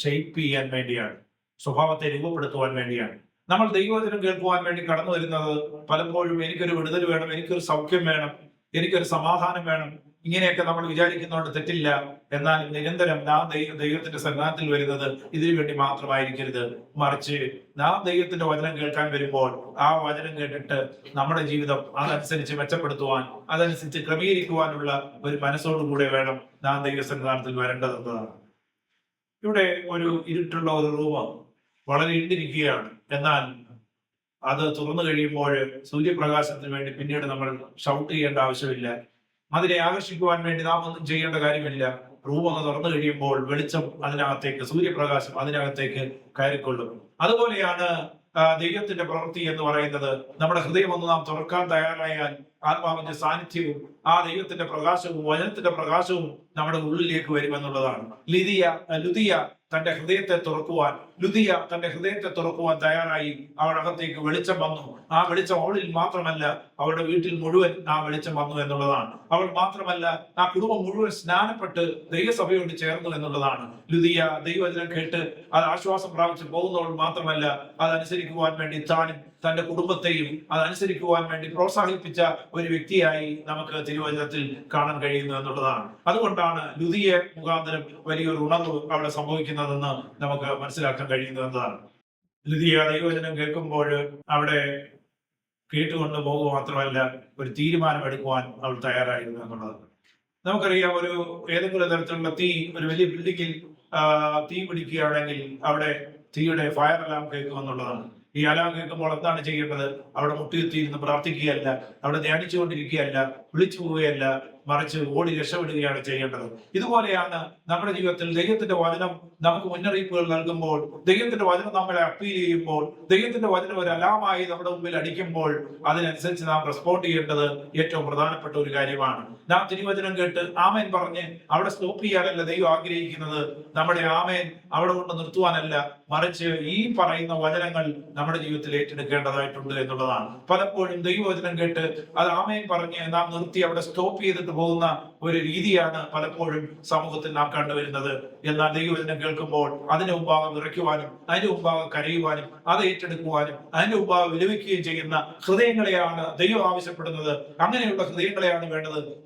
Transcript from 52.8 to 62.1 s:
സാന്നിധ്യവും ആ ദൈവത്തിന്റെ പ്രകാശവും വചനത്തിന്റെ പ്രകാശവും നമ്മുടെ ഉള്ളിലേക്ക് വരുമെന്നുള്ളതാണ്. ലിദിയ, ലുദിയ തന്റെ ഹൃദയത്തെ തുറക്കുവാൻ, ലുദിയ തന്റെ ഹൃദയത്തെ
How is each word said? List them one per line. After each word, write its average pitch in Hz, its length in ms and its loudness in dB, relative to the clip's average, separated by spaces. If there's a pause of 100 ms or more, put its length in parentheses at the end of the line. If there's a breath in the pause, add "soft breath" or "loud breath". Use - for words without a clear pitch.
സാന്നിധ്യവും 156 760 -2 (180)
ആ 170 200 6
ദൈവത്തിന്റെ 185 360 -4
പ്രകാശവും 160 600 0
വചനത്തിന്റെ 175 440 0
പ്രകാശവും 165 680 0 (200)
നമ്മുടെ 160 220 0 (100)
ഉള്ളിലേക്ക് 160 440 0
വരുമെന്നുള്ളതാണ്. 139 720 0 (240)
ലിദിയ, 180 500 4 (160)
ലുദിയ 175 520 2 (300)
തന്റെ 160 140 0
ഹൃദയത്തെ 180 460 2 (100)
തുറക്കുവാൻ, 156 460 0 (300)
ലുദിയ 208 280 4 (220)
തന്റെ 170 140 -2
ഹൃദയത്തെ 190 500 -4